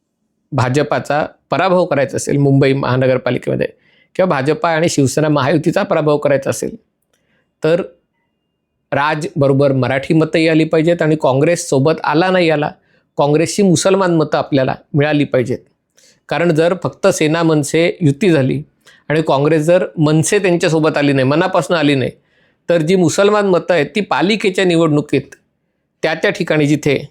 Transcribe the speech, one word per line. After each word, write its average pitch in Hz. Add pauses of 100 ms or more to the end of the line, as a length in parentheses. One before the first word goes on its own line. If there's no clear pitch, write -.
(520)
भाजपाचा 143 (260)
पराभव 180
करायचा 139
असेल 143
मुंबई 139
महानगरपालिकेमध्ये 131 (500)
किंवा 185
भाजपा 151
आणि 160
शिवसेना 147
महायुतीचा 151
पराभव 151
करायचा 135
असेल, - (880)
तर 170 (1080)
राज 151 (100)
बरोबर 139
मराठी 131
मतंही 160
आली 156
पाहिजेत 165
आणि 156
काँग्रेस 151
सोबत 151
आला 165
नाही 180
आला, 147 (480)
काँग्रेसची 151
मुसलमान 185
मतं 156
आपल्याला 135 (200)
मिळाली 147
पाहिजेत. 123 (720)
कारण 160
जर 165
फक्त -
सेना 165
मनसे 160 (140)
युती 151
झाली 139 (460)
आणि 156
काँग्रेस 156
जर 175 (120)
मनसे 156
त्यांच्यासोबत 165
आली 143
नाही, 135
मनापासून 175
आली 147
नाही, 127 (580)
तर 170
जी 170
मुसलमान 202
मतं 175
आहेत 147
ती 214
पालिकेच्या 190
निवडणुकीत 151 (680)
त्या 160
त्या 202
ठिकाणी 160
जिथे, 151 (140)